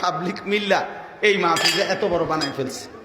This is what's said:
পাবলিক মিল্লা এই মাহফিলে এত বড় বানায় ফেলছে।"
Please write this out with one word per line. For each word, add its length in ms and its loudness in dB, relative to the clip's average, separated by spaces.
পাবলিক 340 0
মিল্লা 400 2
এই 160 4
মাহফিলে 460 2
এত 220 0
বড় 200 2
বানায় 320 -2
ফেলছে।" 280 -6